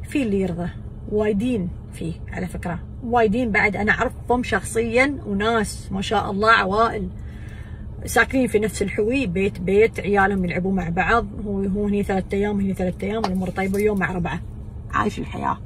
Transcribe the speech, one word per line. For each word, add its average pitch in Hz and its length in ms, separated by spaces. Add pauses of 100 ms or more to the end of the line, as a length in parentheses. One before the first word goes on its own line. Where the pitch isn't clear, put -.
في 294 140
اللي 196 180
يرضى، 175 280 (420)
وايدين 208 580 (240)
فيه 170 200 (180)
على 180 160
فكرة، 170 320 (240)
وايدين 233 480
بعد 208 240
أنا 202 160
أعرفهم 240 520
شخصيًا، 233 840
وناس 208 680
ما 190 100
شاء 208 300
الله 208 200
عوائل 208 580 (960)
ساكنين 247 420
في 208 120
نفس 214 220
الحوي، 220 440
بيت 190 340
بيت، 202 400
عيالهم 196 460
يلعبوا 175 280
مع 180 160
بعض، 190 380 (180)
هو، 196 180
هو 202 220
هني 202 180
ثلاثة 196 340
أيام، 202 220
هني 196 140
ثلاثة 185 340
أيام، 220 180
الأمور 185 240
طيبة، 190 300
يوم 208 200
مع 180 120
ربعه، 170 300 (520)
عايش - 260
الحياة. 135 460